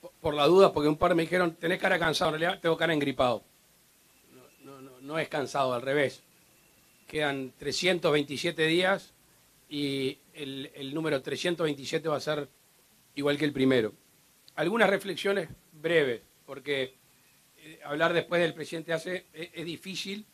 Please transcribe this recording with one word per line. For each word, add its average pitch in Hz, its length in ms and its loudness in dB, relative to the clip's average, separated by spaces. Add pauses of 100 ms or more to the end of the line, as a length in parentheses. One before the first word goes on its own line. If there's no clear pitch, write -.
Por, - 180 -20
por 156 140 -2
las 147 140 4
dudas, 185 240 10
porque 147 160 2
un 156 100 0
par 175 160 2
me 165 80 4
dijeron, 170 320 0
"Tenés 175 260 -2
cara 185 180 2
cansado", 160 360 0
en 156 60 -4
realidad 175 200 -2
tengo 165 160 0
cara 165 160 0
engripado. 135 500 0 (880)
No, 127 120 -20 (220)
no, 139 180 -18
no, 131 180 -20
no 143 180 -6
es 151 100 0
cansado, 135 440 0
al 120 80 -2
revés. 135 420 0 (880)
Quedan 139 480 -4
trescientos 170 560 0
veintisiete 151 540 0
días 180 480 0 (560)
y 139 480 -4 (160)
el, 135 400 -12
el 135 200 -12
número 151 280 -2
trescientos 165 420 -4
veintisiete 147 420 -4
va 151 100 0
a 127 40 -4
ser 147 300 -4 (640)
igual 143 240 0
que 151 80 2
el 143 80 0
primero. 131 400 4 (640)
Algunas 196 340 2
reflexiones 196 580 -2 (240)
breves, 151 480 2 (240)
porque, 135 520 -6 (600)
eh, 151 260 -20
hablar 151 300 0
después 170 300 2
del 160 100 0
presidente 160 400 -8
hace, 180 400 -6
es, 160 220 -14
es 165 100 -10
difícil 180 680 -10